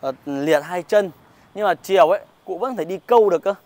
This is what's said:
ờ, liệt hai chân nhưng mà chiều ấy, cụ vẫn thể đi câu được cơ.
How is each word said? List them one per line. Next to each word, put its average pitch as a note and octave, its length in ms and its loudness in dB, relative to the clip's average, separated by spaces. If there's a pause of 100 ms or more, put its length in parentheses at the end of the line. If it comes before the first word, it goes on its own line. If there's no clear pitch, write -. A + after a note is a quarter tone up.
ờ, C3+ 120 -6 (140)
liệt C#3+ 340 0
hai F3 220 -8
chân G3+ 280 0 (440)
nhưng G#3 100 -6
mà F#3 100 0
chiều F3+ 340 2
ấy, F#3+ 120 0 (240)
cụ F#3 140 -12
vẫn B3 180 -6
thể D#3+ 80 -6
đi F3+ 220 -10
câu A3+ 240 4
được D#3+ 120 -2
cơ. G3 120 -2 (120)